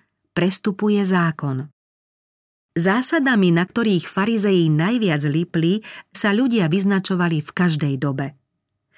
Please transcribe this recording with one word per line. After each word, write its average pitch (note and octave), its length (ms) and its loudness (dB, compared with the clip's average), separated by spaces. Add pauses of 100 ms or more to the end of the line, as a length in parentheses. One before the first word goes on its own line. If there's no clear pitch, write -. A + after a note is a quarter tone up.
(360)
prestupuje G3+ 640 0
zákon. D#3+ 720 -2 (1000)
Zásadami, G#3+ 800 2
na E3+ 160 2
ktorých G#3+ 400 0
farizei G3 640 0
najviac F3 560 0
lipli, E3+ 560 -2 (240)
sa - 240 -2
ľudia A3 400 2
vyznačovali F#3 720 0
v - 80 -14
každej D3+ 480 -2
dobe. C#3 320 -4 (640)